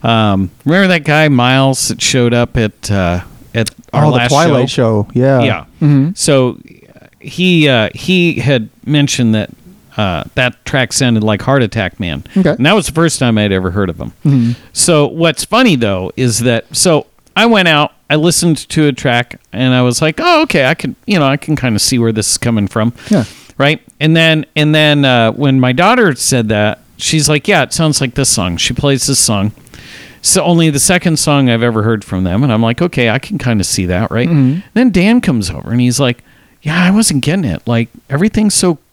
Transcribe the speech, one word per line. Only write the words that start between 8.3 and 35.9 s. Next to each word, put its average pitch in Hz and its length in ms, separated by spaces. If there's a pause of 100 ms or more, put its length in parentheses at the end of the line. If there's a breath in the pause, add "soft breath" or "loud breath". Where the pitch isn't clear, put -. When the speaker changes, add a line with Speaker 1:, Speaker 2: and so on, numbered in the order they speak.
Speaker 1:
had 120 360 (160)
mentioned 135 480
that, 107 160 (480)
uh, 92 260 (120)
that 127 280
track 127 300
sounded 117 300
like 107 180
Heart 135 220
Attack 101 360
Man. 76 240 (120)
Speaker 3:
Okay. 180 140
Speaker 1:
And 147 140
that 165 100
was 202 120
the 131 60
first 160 260
time 120 180
I'd 104 160
ever 92 200
heard 98 180
of 80 100
him. 58 120 (120)
Speaker 3:
Mm-hmm. 123 280 (200 loud breath)
Speaker 1:
So 151 360
what's 160 360
funny, 226 320
though, 98 400
is 120 240
that, 117 340
so 160 320 (300)
I 214 100
went 202 220
out, 151 240 (180)
I 151 60
listened 165 400 (140)
to 156 160
a 143 60
track, 120 460 (140)
and 127 220
I 127 80
was 123 180
like, 160 180
"Oh, 330 260
okay, 147 200
I 135 80
can, - 240 (100)
you 208 120
know, 143 80
I 135 100
can 151 200
kinda 117 220
see 127 200
where 113 120
this 107 200
is - 80
coming 110 280
from." 113 280 (160)
Speaker 3:
Yeah. 165 140 (340 loud breath)
Speaker 1:
Right? 147 240 (180)
And 160 160
then, 160 300 (100)
and 151 180
then, 147 300
uh, 117 280
when 131 280
my 127 120
daughter 185 420
said 120 340
that, 104 300 (180)
she's 156 320
like, 151 180
"Yeah, 175 180
it - 100
sounds 156 260
like 127 140
this 135 160
song." 90 260
She - 160
plays 135 340
this 139 120
song. 104 340 (680 loud breath)
So - 200
only 165 280
the 143 100
second 175 380
song 139 320
I've 117 120
ever 113 200
heard 110 200
from 95 220
them, 95 180
and 143 80
I'm 110 120
like, 117 180
"Okay, 135 300
I 110 80
can - 180
kinda 113 260
see - 220
that," 90 260
right? 120 180
Speaker 3:
Mm-hmm. 147 320 (120 loud breath)
Speaker 1:
Then 247 180
Dan 208 300
comes 110 300
over, 80 200
and 117 100
he's 123 200